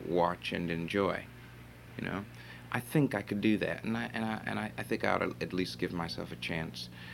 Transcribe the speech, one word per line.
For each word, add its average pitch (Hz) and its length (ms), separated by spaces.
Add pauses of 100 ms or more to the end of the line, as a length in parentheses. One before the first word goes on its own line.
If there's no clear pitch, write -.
watch 87 460
and 87 180
enjoy, 85 520 (760)
you - 80
know? 92 180 (460)
I 120 100
think 139 340
I 101 80
could 104 180
do 107 180
that, 82 260
and 113 120
I, 117 160
and 110 120
I, 110 200
and 104 140
I, 107 180
I 117 60
think 113 220
I 104 80
ought 95 60
to 90 220
at 85 140
least 90 240
give 90 140
myself 85 400
a 82 40
chance - 540 (240)